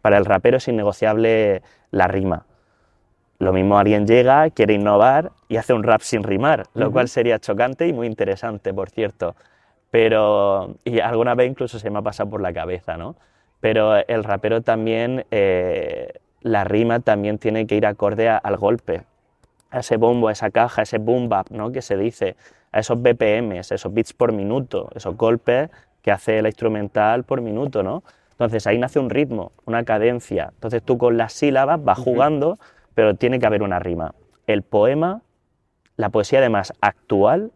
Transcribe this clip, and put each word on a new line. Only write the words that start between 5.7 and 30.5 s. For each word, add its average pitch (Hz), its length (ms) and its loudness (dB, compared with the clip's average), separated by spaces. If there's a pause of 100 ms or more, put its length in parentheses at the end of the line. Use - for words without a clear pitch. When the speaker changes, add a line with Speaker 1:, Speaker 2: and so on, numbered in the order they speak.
Speaker 1:
un 110 100 2
rap 110 200 2
sin 113 200 -4
rimar, 104 520 -2
lo 113 120 -2
Speaker 2:
Ujú. 110 60 -2
Speaker 1:
cual 123 160 0
sería 117 320 0
chocante 123 480 -2
y 170 40 -2
muy 120 140 -4
interesante, 104 680 -6
por 95 180 -8
cierto. 95 440 -6 (560)
Pero, 104 920 2
y 117 160 0
alguna 117 340 0
vez 127 160 2
incluso 123 300 -8
se 104 100 -6
me 104 80 -4
ha 104 40 -6
pasado 104 280 -6
por 107 100 -6
la 90 120 -4
cabeza, 82 440 -8
¿no? 92 200 -12 (480)
Pero 107 320 4
el 107 280 0
rapero 107 360 -2
también, 113 680 -2
eh, 90 840 -2 (300)
la 107 220 0
rima 117 360 0
también 104 380 0
tiene 110 280 -2
que 104 100 0
ir 107 100 2
acorde 104 420 0
a, 110 80 2
al 98 220 -4
golpe, 101 460 -2 (680)
a 131 80 -6
ese 120 180 -2
bombo, 117 320 2
a 107 40 0
esa 104 180 -4
caja, 113 320 0
a - 20 0
ese 110 140 -4
boom 120 320 0
bap, 95 180 -2
¿no? 113 240 -8
que 131 80 -6
se 101 160 -4
dice, 98 400 -4 (360)
a 110 80 0
esos 117 200 -2
B 120 140 4
P 110 260 2
Ms, 98 320 -6
esos 98 220 -6
beats 117 180 -2
por 117 200 0
minuto, 107 640 -6
esos 98 220 -8
golpes 120 540 0 (320)
que - 100 -2
hace 110 300 0
la 110 60 0
instrumental 110 760 -2
por 135 160 -4
minuto, 113 420 -4
¿no? 113 200 -6 (300)
Entonces 113 340 -2
ahí 107 100 2
nace 123 220 -2
un 131 100 -2
ritmo, 120 440 -4 (120)
una 117 180 -4
cadencia. 113 680 -2